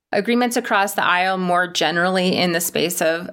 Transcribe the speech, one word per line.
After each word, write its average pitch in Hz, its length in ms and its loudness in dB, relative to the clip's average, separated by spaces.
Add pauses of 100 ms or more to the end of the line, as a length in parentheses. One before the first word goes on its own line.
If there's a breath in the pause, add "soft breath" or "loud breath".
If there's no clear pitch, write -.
(120)
agreements 233 440 0
across 208 380 0
the - 100 -2
aisle 185 340 2
more 180 280 2
generally 175 680 0
in 180 160 2
the 170 80 0
space 170 420 -2
of 165 300 -2